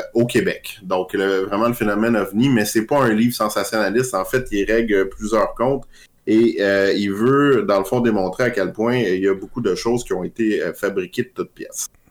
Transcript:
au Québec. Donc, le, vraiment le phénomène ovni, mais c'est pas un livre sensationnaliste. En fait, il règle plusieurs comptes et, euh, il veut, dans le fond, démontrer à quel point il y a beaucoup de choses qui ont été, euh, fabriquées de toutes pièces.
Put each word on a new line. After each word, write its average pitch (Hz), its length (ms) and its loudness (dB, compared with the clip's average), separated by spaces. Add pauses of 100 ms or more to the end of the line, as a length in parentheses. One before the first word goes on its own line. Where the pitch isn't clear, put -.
(140)
au 120 120 2
Québec. - 580 -4
Donc, 92 300 -4
le, 98 320 0
vraiment 101 220 0
le 120 60 0
phénomène 110 420 0
ovni, 104 340 0
mais 113 160 4
c'est 107 200 0
pas 143 180 2
un 117 100 4
livre 117 220 2
sensationnaliste. 107 800 -2
En 95 100 0
fait, 127 260 -2
il 101 200 0
règle 107 380 2
plusieurs 104 460 -2
comptes 127 280 -2 (440)
et, 113 340 4
euh, 98 320 4
il 101 180 0
veut, 127 560 4
dans 101 120 4
le 95 60 0
fond, 123 140 0
démontrer 107 460 0
à 120 60 2
quel 92 200 -2
point 113 240 0
il 92 260 0
y 95 60 2
a 98 80 2
beaucoup 98 260 -10
de 98 140 0
choses 120 300 -2
qui - 80 -6
ont 90 100 -4
été, 104 400 -2
euh, 82 100 -4
fabriquées 98 500 -4
de - 120 -10
toutes 90 160 -6
pièces. - 360 -12 (240)